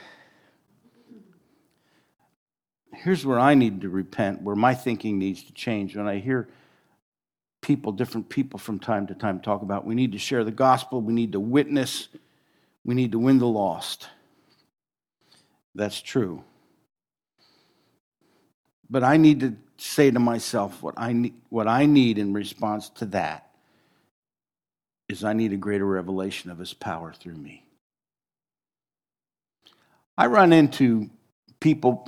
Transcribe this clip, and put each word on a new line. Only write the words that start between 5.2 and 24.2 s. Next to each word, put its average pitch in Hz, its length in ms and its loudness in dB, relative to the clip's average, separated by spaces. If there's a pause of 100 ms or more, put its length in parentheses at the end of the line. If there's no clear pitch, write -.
to - 80 -20
change. 101 460 -8
When 104 100 -6
I 98 120 -4
hear 127 280 -4 (1120)
people, - 300 -2
different 113 380 -8
people 131 300 -6
from 101 200 -8
time 101 280 -4
to 98 60 -12
time 92 280 -6
talk 101 200 -4
about, 101 240 -6
"We 110 80 -6
need 123 200 -2
to 104 40 -10
share 117 280 -4
the 113 60 -6
gospel, 127 500 0
we 113 120 -2
need 117 200 -2
to 98 80 -2
witness, 135 680 -2 (800)
we 120 100 -2
need 127 160 0
to 113 80 -2
win 131 200 6
the 123 80 2
lost." 101 600 -4 (1700)
That's 104 260 -6
true. 95 440 -4 (2500)
But 127 140 0
I 143 140 6
need 151 240 8
to 117 160 -4 (200)
say 139 340 2
to 120 80 0
myself, 113 600 -2
what 78 140 -10
I 117 160 -6
ne-, 120 240 -2 (140)
what 110 180 -2
I 123 200 2
need 127 300 6
in 101 160 -2
response 104 580 -6
to - 160 -10
that 85 400 -6 (1600)